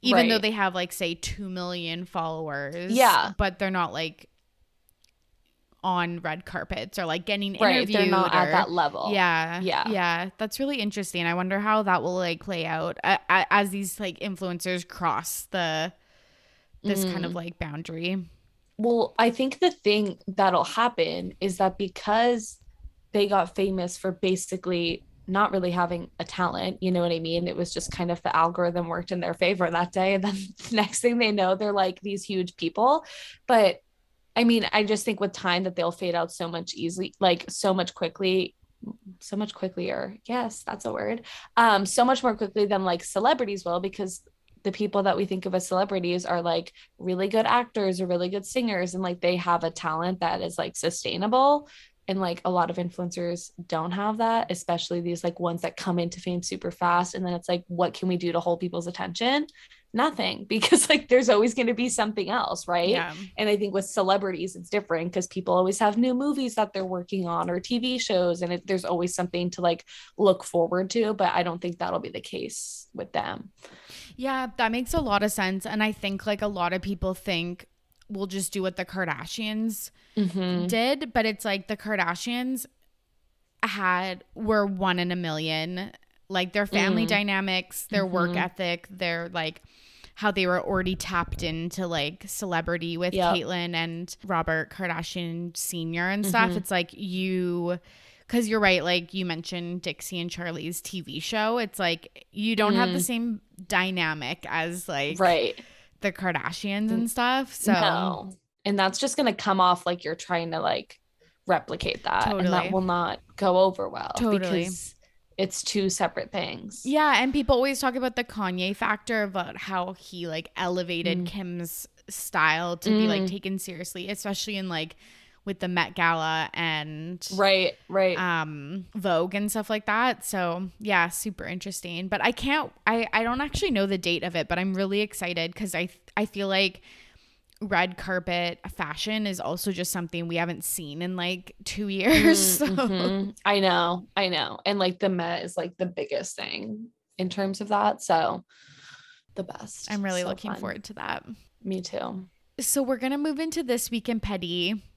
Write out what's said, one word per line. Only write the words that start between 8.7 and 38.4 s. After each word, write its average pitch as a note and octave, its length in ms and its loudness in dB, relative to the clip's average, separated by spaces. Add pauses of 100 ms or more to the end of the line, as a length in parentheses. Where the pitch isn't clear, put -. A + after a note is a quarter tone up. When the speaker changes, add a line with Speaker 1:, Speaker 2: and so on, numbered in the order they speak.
Speaker 2:
level. E3+ 420 0
Speaker 1:
Yeah. E3+ 480 2
Speaker 2:
Yeah. F#3 300 0
Speaker 1:
Yeah. F3 480 0
That's G#3+ 200 -6
really C#4 220 0
interesting. G3 460 -2
I E3+ 80 0
wonder F#3 260 0
how G#3+ 220 4
that F3+ 200 2
will, F3+ 140 -2
like, F3 260 -2
play F3 220 -4
out D#3+ 400 -4
a-, F#3+ 140 4 (100)
a-, F#3 220 6
as G3+ 200 6
these, G3 300 -6
like, F#3+ 200 -6
influencers F3+ 680 -4
cross D#3 600 -4
the, E3 420 -2 (880)
this G3 220 0
kind F#3 220 -2
of, E3+ 60 -4
Speaker 2:
Mm. F3 40 -4
Speaker 1:
like, E3+ 220 -10
boundary. E3 680 -4 (540)
Speaker 2:
Well, A#3 400 2
I A#3 120 6
think C4 300 0
the F4+ 100 8
thing G#3 560 2
that'll F#3 380 4
happen F3+ 760 0
is F#3+ 180 -2
that F#3+ 200 2
because A3 800 0 (580)
they G3+ 100 6
got F#3+ 300 2
famous F#3+ 400 0
for F#3+ 160 -2
basically F3+ 920 0 (240)
not G3 240 4
really F#3 200 2
having F3 400 -2 (100)
a E3+ 40 -4
talent, F#3 580 -2
you F#3 100 2
know F3+ 80 2
what E3+ 120 2
I E3 60 0
mean? E3 300 -2
It - 80 -4
was F3 160 -2
just - 180 -6
kind F3 200 -2
of E3+ 120 -4
the - 140 -2
algorithm F3 520 0
worked F3 220 -6
in F#3 100 -4
their E3+ 120 -4
favor F3+ 380 2
that F3 200 0
day. F#3+ 240 2
And F#3+ 80 0
then G3 140 -2 (160)
<laughs> - 160 -16
the A3+ 80 0
next G#3 240 0
thing A#3+ 160 4
they A3+ 160 2
know, F#3+ 220 4
they're, G#3 180 -2
like, F#3+ 300 2
these G3 200 -4
huge F#3 360 -2
people. B3 480 2 (420)
But, G#3+ 300 6 (580)
I A#3 80 4
mean, A#3 260 4
I G#3+ 140 4
just G#3 220 0
think A3 120 -2
with G3 140 -2
time F3+ 320 0
that F#3 120 -4
they'll E3+ 140 0
fade E3+ 240 -4
out E3+ 160 0
so - 160 -6
much E3+ 280 -8
easily, F3+ 440 -6
like, F3 300 4
so - 240 0
much F#3 220 0
quickly, F#3 600 0 (680)